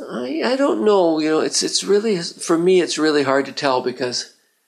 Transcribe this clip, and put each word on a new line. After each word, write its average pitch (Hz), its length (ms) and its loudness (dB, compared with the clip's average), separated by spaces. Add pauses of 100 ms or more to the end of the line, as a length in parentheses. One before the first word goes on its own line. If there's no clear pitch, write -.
(100)
I, 254 340 -6
I 247 120 0
don't 269 280 0
know. 180 340 4
You 156 120 0
know, 156 100 2
it's, 143 220 -2
it's - 220 -4
really, 208 340 2
for - 380 -2
me, 180 240 4
it's - 180 -2
really 151 240 2
hard 135 240 2
to 135 60 -12
tell 131 300 0
because 123 480 -6 (380)